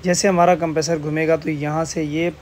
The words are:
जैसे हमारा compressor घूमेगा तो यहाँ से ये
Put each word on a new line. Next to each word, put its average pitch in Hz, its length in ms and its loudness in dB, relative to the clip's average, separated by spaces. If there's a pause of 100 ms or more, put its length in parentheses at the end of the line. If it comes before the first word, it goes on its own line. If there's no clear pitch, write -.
जैसे 180 240 2
हमारा 175 280 6
compressor 160 420 -2
घूमेगा 156 380 0
तो 160 140 -6
यहाँ 151 340 -4
से 160 200 -6
ये 160 380 -4